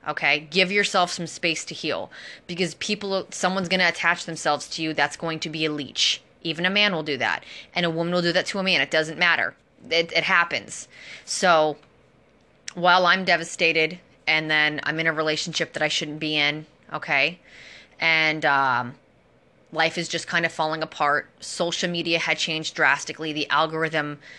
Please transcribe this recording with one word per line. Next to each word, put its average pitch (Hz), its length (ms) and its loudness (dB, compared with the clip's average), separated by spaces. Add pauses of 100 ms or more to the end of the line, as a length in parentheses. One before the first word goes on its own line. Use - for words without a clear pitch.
Okay? 151 440 0
Give 180 200 4
yourself 196 400 2
some 175 140 -6
space 160 400 -4
to - 80 -12
heal, 117 380 -4 (340)
because 175 300 -2
people, 202 560 -4
someone's 185 360 0
gonna 185 200 2
attach 170 380 0
themselves 147 440 -2
to - 140 -6
you 156 100 -2
that's 147 240 0
going 160 220 -6
to 165 100 -6
be 156 160 -4
a 156 60 0
leech. - 500 -2 (220)
Even 165 220 -4
a 185 40 4
man 202 240 2
will 156 100 -2
do 151 140 -2
that, 110 260 0 (300)
and 175 120 0
a 170 40 2
woman 170 240 -2
will 180 80 2
do 170 120 2
that 175 140 2
to 202 120 -4
a 190 40 -2
man. 180 180 2
It 139 100 -2
doesn't 160 260 0
matter. 156 380 2 (340)
It, 170 240 0
it 165 100 2
happens. 170 640 0 (380)
So 156 520 4 (960)
while 180 320 6
I'm 185 180 4
devastated, 165 760 2 (280)
and 156 240 0
then 151 320 2
I'm 156 160 -4
in 160 80 0
a 160 60 0
relationship 156 600 -2
that - 80 -4
I 151 60 0
shouldn't 151 320 -4
be 156 160 -2
in, 147 320 0 (260)
okay? 151 460 0 (600)
And, 160 460 2
um, 131 500 2 (800)
life 160 220 2
is 170 100 -4
just - 200 -6
kind 170 180 0
of 160 60 0
falling 156 300 -2
apart. 147 480 0 (100)
Social 175 500 -2
media 165 280 0
had 160 200 0
changed 160 380 -4
drastically. 151 580 0
The 151 160 -4
algorithm, 156 680 0 (200)